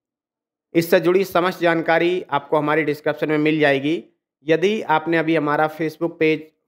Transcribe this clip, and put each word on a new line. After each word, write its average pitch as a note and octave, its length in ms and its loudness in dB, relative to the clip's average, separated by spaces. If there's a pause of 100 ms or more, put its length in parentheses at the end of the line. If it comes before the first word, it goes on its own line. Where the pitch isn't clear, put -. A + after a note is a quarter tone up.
(720)
इससे E3+ 260 4
जुड़ी F3+ 240 2
समस्त F3 380 -2
जानकारी E3 680 0
आपको C#3+ 260 -2
हमारी D3+ 260 0
डिस्क्रिप्शन D3 460 -4
में D#3 80 0
मिल D#3 220 0
जाएगी। D3 440 0 (440)
यदि F#3 340 0
आपने D#3 360 0
अभी D#3+ 180 0
हमारा D3 420 0
Facebook E3 320 -4 (100)
पेज D#3 320 0 (160)